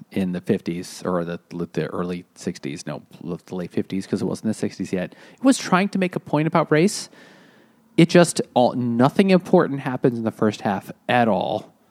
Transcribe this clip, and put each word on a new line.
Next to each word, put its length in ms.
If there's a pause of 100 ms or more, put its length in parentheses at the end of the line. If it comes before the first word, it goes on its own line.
(120)
in 200
the 80
fifties 640
or 200
the, 140 (340)
the 140
early 380 (120)
sixties. 500
No, 160 (200)
the 340
late 160
fifties, 340
'cause 160
it 20
wasn't 240
the 60
sixties 380
yet. 220 (220)
It 80
was 140
trying 320
to 80
make 180
a 40
point 280
about 240
race. 360 (880)
It 120
just, 320 (140)
all, 200
nothing 560
important 500
happens 380
in 60
the 80
first 300
half 280 (180)
at 200
all, 440 (180)